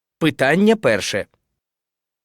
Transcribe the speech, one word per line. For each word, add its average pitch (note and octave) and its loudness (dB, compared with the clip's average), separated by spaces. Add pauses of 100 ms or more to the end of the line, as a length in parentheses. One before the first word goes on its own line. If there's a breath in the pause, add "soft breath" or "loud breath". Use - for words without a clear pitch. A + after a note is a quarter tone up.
(180)
Питання E3+ 2
перше. G#2+ -2 (1000)